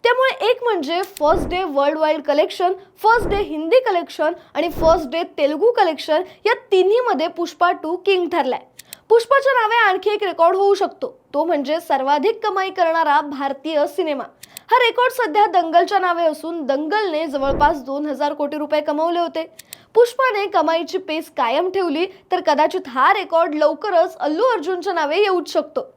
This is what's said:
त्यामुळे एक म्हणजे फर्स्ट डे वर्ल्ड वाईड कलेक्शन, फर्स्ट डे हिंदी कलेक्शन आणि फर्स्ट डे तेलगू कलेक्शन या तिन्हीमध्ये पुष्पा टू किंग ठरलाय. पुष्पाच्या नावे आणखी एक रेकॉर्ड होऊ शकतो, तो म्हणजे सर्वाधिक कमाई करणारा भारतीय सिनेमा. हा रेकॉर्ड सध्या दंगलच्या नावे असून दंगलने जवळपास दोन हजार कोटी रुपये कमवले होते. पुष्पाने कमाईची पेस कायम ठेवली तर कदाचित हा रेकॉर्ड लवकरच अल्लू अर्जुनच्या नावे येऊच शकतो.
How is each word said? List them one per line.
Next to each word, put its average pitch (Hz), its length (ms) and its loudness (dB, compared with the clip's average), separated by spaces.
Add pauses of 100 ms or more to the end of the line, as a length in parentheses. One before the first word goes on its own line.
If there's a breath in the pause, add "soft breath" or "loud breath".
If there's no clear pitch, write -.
त्यामुळे 494 460 2
एक 466 140 0
म्हणजे 349 380 0 (100)
फर्स्ट 320 380 2
डे 359 160 -2
वर्ल्ड 285 320 0
वाईड 311 240 0
कलेक्शन, 349 520 0 (300 loud breath)
फर्स्ट 453 260 4
डे 403 140 -2
हिंदी 320 380 0
कलेक्शन 339 520 -2 (200 loud breath)
आणि 330 180 -2
फर्स्ट 320 380 2
डे 330 140 -4 (140)
तेलगू 311 340 2
कलेक्शन 330 520 0 (220 loud breath)
या 453 80 2 (180)
तिन्हीमध्ये 381 580 2
पुष्पा 339 440 -2
टू 320 220 -6 (100)
किंग 359 240 2
ठरलाय. 269 300 -2 (500 loud breath)
पुष्पाच्या 539 440 4
नावे 453 260 0
आणखी 392 300 0
एक 415 140 -2
रेकॉर्ड 339 320 2
होऊ 403 180 4
शकतो, 370 340 -4 (260)
तो 294 120 0
म्हणजे 302 340 -2
सर्वाधिक 294 680 0
कमाई 381 240 -2
करणारा 330 520 2
भारतीय 285 680 -4
सिनेमा. 302 360 -4 (480 loud breath)
हा 466 80 4
रेकॉर्ड 494 340 2
सध्या 415 380 2
दंगलच्या 349 480 2
नावे 349 240 0
असून 311 420 -4
दंगलने 311 640 -2
जवळपास 277 560 0
दोन 277 220 -6
हजार 294 280 -4
कोटी 294 240 -6
रुपये 302 240 -2
कमवले 320 380 -2
होते. 330 240 -4 (520 loud breath)
पुष्पाने 466 520 2
कमाईची 339 500 0
पेस 320 400 -6
कायम 277 320 0
ठेवली 349 360 -2 (260 loud breath)
तर - 160 -2
कदाचित 311 400 0
हा 262 260 2
रेकॉर्ड 330 420 0
लवकरच 311 640 0
अल्लू 311 280 -2
अर्जुनच्या 370 480 -2
नावे 320 240 -2
येऊच 381 340 0
शकतो. - 300 -4 (160)